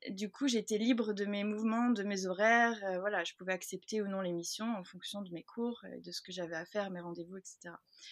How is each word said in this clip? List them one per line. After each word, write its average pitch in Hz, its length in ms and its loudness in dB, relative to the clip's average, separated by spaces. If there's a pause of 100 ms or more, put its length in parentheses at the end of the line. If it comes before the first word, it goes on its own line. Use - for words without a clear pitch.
(100)
du 196 200 -4
coup, - 180 0
j'étais 214 300 2
libre 226 360 4
de 202 100 0
mes 202 200 0
mouvements, 220 460 2
de 208 120 4
mes 196 240 0
horaires, 226 580 6
heu, 185 160 0
voilà, 190 240 0
je - 120 -6
pouvais 185 180 -4
accepter 190 480 -4
ou 196 60 -2
non 190 140 -2
les 180 100 0
missions 190 440 -2
en 180 80 -8
fonction 185 380 -10
de 185 100 -10
mes 165 120 -8
cours 233 420 -4
et 185 140 -10
de 175 120 -12
ce - 100 -6
que 185 100 -12
j'avais 175 240 -6
à 170 100 -6
faire, 202 240 -2
mes 180 100 -6
rendez-vous, 175 380 -8
et 190 60 -12
cetera. - 360 -16 (320)